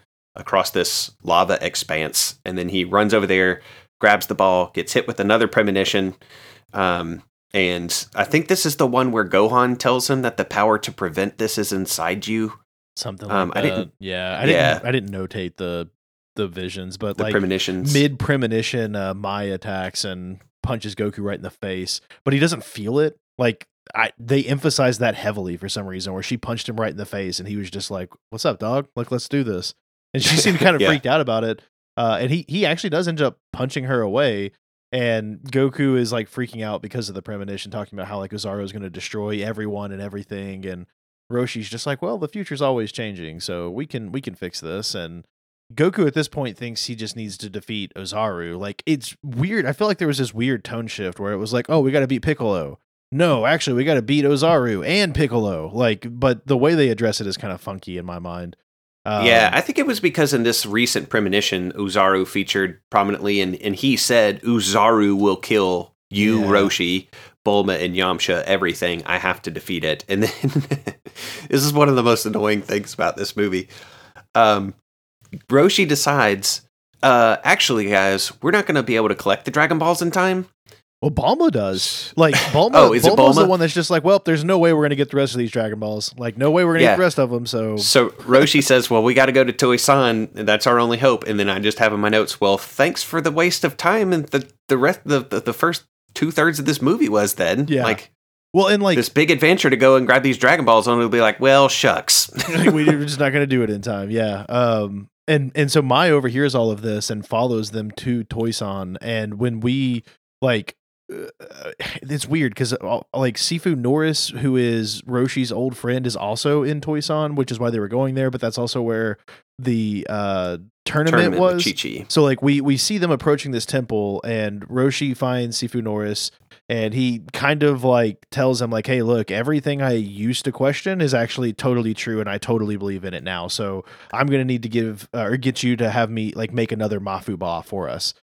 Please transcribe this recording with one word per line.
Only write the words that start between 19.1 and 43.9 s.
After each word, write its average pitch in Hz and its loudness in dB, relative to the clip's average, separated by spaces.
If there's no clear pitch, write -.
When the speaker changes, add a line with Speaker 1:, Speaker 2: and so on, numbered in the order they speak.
Speaker 2:
Mai 101 -6
attacks 95 -6
and 92 -10
punches 107 -6
Goku 104 -4
right 101 -6
in - -14
the 92 -10
face, 92 -8
but 139 0
he 139 2
doesn't 147 0
feel 113 -4
it. 151 0
Like, 117 -2
I, 113 -2
they 127 0
emphasized 131 0
that 113 0
heavily 101 -6
for 98 -10
some 104 -8
reason, 92 -10
where 92 -8
she - -6
punched 117 -8
him 113 -8
right 110 -4
in 82 -12
the 101 -10
face, 95 -8
and 92 -14
he 104 -8
was 101 -8
just 98 -10
like, 90 -10
"What's 113 -10
up, 123 -2
dog? 127 -4
Like, 120 -6
let's - -6
do 143 -2
this." 95 -6
And 131 -2
she - 2
seemed 180 2
kind 175 4
of 135 2
Speaker 1:
<laughs> - -
Yeah. 98 4
Speaker 2:
freaked 147 0
out 143 2
about 113 -2
it. 110 -4
Uh, 113 0
and 123 -2
he, 160 -2
he 185 -2
actually 165 -2
does 170 -2
end 160 -2
up 135 -2
punching 131 -6
her 131 0
away. 104 -2
And 113 -2
Goku 135 0
is, 120 0
like, 113 -6
freaking 113 -10
out 107 -6
because 107 -8
of 95 -12
the 95 -12
premonition, 101 -12
talking 104 -10
about 92 -12
how, 104 -10
like, 98 -10
Ozaru 104 -8
is 95 -10
gonna 101 -12
destroy 104 -8
everyone 104 -8
and 98 -12
everything. 98 -12
And 90 -12
Roshi's 120 -4
just 117 -10
like, 139 -6
"Well, 208 -6
the 165 -6
future's 156 -8
always 123 -2
changing, 87 -10
so 87 -8
we 120 -8
can, 113 -10